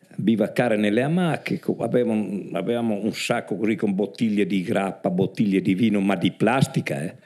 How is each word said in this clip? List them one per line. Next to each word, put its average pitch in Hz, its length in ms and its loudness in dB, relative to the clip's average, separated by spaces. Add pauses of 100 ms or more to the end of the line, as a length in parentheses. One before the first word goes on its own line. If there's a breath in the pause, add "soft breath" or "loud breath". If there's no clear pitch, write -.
(180)
Bivaccare 110 580 2
nelle 107 260 2
amache, 160 560 0
co-, - 200 -4
avevamo, 110 760 -2
avevamo 107 500 -2
un 110 100 0
sacco - 440 -4
così 110 180 0
con 98 220 -2
bottiglie 101 500 0
di 92 160 0
grappa, 98 480 -2
bottiglie 95 500 2
di 92 140 2
vino, 104 240 2
ma 98 160 2
di 90 160 0
plastica, - 720 0
eh? 87 240 -8